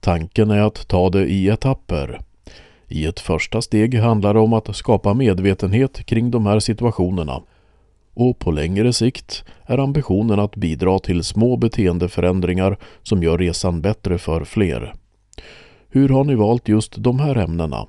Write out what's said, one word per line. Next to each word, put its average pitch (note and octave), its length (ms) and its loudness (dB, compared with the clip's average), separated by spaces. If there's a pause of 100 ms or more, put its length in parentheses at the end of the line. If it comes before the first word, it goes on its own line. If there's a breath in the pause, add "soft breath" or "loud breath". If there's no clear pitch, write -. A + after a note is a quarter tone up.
Tanken F#2 500 0
är G#2 100 2
att - 280 -2
ta F#2 220 2
det F#2+ 160 2
i F#2+ 220 0
etapper. G#2 720 -4 (680 loud breath)
I D#2 200 -4
ett D#2+ 140 -6
första F#2 420 -4
steg A2+ 320 2
handlar G#2+ 400 2
det A2 60 6
om A2 120 4
att A2 240 -2
skapa G2+ 380 0
medvetenhet G2+ 920 0
kring A#2+ 240 0
de A2+ 160 0
här G#2 140 4
situationerna. F#2 800 -2 (720)
Och B2 240 0
på - 120 -4
längre F#2 420 0
sikt - 520 -4 (220 soft breath)
är B2+ 120 0
ambitionen A2+ 600 0
att G2+ 160 -2
bidra F#2 420 0
till E2+ 260 -2
små A#2+ 320 0
beteendeförändringar F#2 1200 0 (260 loud breath)
som F#2+ 200 0
gör E2 160 2
resan F2 420 -2
bättre F#2 380 -2
för D#2+ 260 -4
fler. E2 500 -2 (920 loud breath)
Hur C3+ 200 2
har C3+ 160 4
ni C#3+ 100 0
valt A2 340 2
just G#2+ 340 0
de B2 180 0
här C#3+ 160 0
ämnena? D#2+ 520 -2